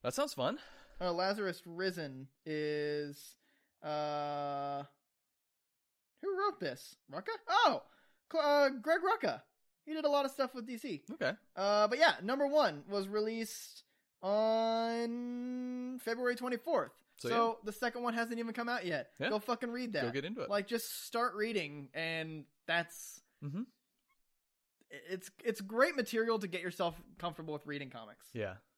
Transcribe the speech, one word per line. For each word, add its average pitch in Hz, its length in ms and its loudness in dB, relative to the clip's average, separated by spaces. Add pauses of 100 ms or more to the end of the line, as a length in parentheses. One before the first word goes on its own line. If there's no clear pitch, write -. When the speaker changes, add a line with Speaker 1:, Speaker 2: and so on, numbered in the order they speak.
Speaker 1:
That 127 100 0
sounds 285 200 -2
fun. 156 240 0 (420)
Speaker 2:
Uh, 180 140 0
Lazarus 190 520 0
Risen 165 600 -4 (180)
is, 147 920 -2 (440)
uh, 147 1000 -2 (1400)
who 381 160 -2
wrote 392 220 0
this? - 380 -6 (120)
Rucka? 160 180 -8 (200)
Oh, 370 360 4 (460)
Cl-, - 140 2
uh, 294 260 6
Greg 285 320 2
Rucka, 359 400 2 (480)
he 311 60 -2
did 311 100 -2
a 294 40 6
lot 285 140 4
of 269 80 0
stuff 262 240 0
with 240 120 -8
D 247 100 -6
C. 214 240 -6 (120)
Speaker 1:
Okay. 139 200 0 (220)
Speaker 2:
Uh, 208 320 6
but 240 100 2
yeah, 311 160 8 (100)
number 277 240 2
one 233 420 4
was 196 180 -2
released 214 760 -2 (380)
on 233 1800 0
February 247 320 0
twenty-fourth. 247 560 0 (260)
Speaker 1:
So, - 120 -4
Speaker 2:
So, 233 180 6
Speaker 1:
yeah. 226 60 2 (120)
Speaker 2:
the 208 80 -6
second 240 300 -2
one 240 100 2
hasn't 233 260 0
even 233 140 -4
come 240 160 -4
out 240 160 -2
yet. 151 240 -2 (100)
Speaker 1:
Yeah. 151 100 0
Speaker 2:
Go 214 100 2
fucking 233 320 -2
read 240 200 -4
Speaker 1:
Go 151 120 0
Speaker 2:
that. 120 100 0
Speaker 1:
get 139 120 -2
into 214 160 -6
it. - 80 -4
Speaker 2:
Like, 202 180 2
just - 380 -4
start 233 300 0
reading, 160 580 -2
and 160 520 -4 (220)
that's - 520 -2 (240)
Speaker 1:
Mm-hmm. 151 200 -4 (1500)
Speaker 2:
it's, 185 200 -6 (140)
it's 233 180 0
great 240 340 4
material 226 440 2
to 202 80 -4
get 175 140 -4
yourself 175 340 0 (220)
comfortable 160 360 -6
with 147 120 -8
reading 143 240 -6
comics. 110 440 -16
Speaker 1:
Yeah. 104 200 -2 (240)